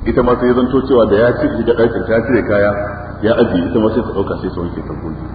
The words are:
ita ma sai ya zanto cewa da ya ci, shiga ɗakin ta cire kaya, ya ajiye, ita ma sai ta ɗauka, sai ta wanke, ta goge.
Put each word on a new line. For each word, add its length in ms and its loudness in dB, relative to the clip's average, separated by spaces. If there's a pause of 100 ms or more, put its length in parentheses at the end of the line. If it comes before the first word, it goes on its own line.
ita 180 0
ma 160 4
sai 100 0
ya 60 4
zanto 320 2
cewa 200 4
da 100 2
ya 240 4
ci, 80 0 (100)
shiga 160 0
ɗakin 320 0
ta 220 2
cire 180 2
kaya, 260 2 (500)
ya 120 2
ajiye, 320 0
ita 140 -6
ma 100 2
sai 140 0
ta 100 -8
ɗauka, 240 -4
sai 160 -6
ta 80 -8
wanke, 240 -6
ta 80 -8
goge. 420 -10